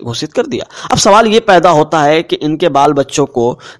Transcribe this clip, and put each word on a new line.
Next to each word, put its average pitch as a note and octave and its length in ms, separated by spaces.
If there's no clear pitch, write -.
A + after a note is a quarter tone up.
घोषित A#2+ 280
कर E4+ 140
दिया। - 460
अब - 60
सवाल A3 280
ये G#3+ 140
पैदा F3+ 300
होता D#3 320
है D#3 200
कि E3+ 140
इनके D#3 320
बाल C#3+ 240
बच्चों C#3 340
को B2 320